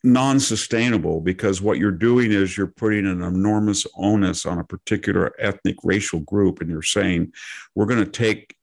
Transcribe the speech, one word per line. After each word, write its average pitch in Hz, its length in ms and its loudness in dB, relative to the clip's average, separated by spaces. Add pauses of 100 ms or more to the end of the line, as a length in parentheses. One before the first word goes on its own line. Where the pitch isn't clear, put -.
non-sustainable 120 1160 2
because 92 380 0
what 104 180 0
you're 101 120 2
doing 113 400 2
is 98 260 2
you're 98 120 -2
putting 107 360 -2
an 90 180 -2
enormous 101 640 0 (120)
onus 98 500 0
on 87 120 -4
a 85 60 -8
particular 95 760 -2
ethnic 101 420 -4
racial 92 380 -2
group. 95 400 0
And 82 100 -6
you're 80 120 -6
saying, 92 500 0 (420)
We're 104 120 0
gonna 113 200 0
take 107 560 -4